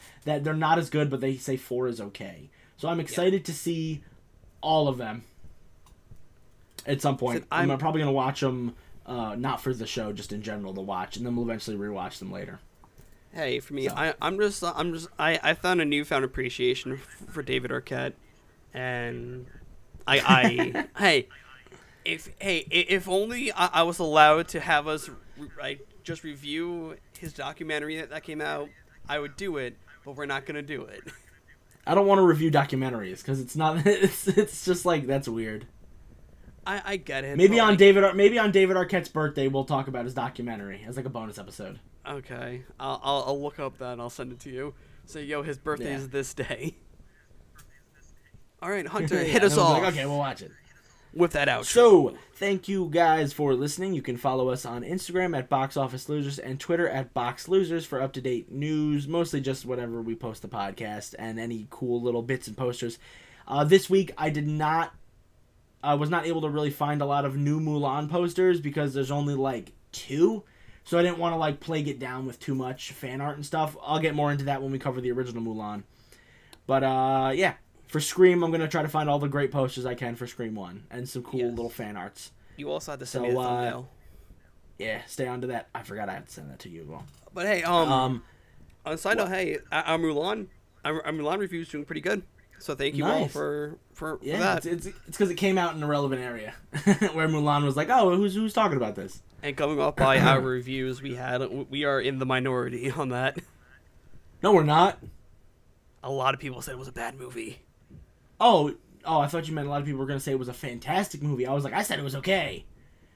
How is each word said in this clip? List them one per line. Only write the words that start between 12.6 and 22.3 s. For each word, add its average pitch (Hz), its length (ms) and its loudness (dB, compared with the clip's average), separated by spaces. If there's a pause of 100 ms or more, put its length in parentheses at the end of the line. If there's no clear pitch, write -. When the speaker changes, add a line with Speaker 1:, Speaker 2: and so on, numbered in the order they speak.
Speaker 2:
Hey, 127 280 -4
for 143 140 -14
me, 131 140 -2
Speaker 1:
So. - 80 -4
Speaker 2:
I, 160 260 -2
I'm 180 160 -2
just, 202 260 0
I'm 170 300 -4
just, 165 140 -10 (100)
I, 160 240 2
I 160 120 2
found 180 260 0
a 156 40 2
newfound 147 400 0
appreciation 127 720 -4
f-, - 340 -16
for 156 140 -8
David 127 280 -4
Arquette, 127 420 -6 (600)
and 123 760 -8 (600)
I, 139 140 6
I, 127 720 4
Speaker 1:
<laughs> - 60 -14
Speaker 2:
hey, 165 300 4 (760)
if, 165 240 -6 (120)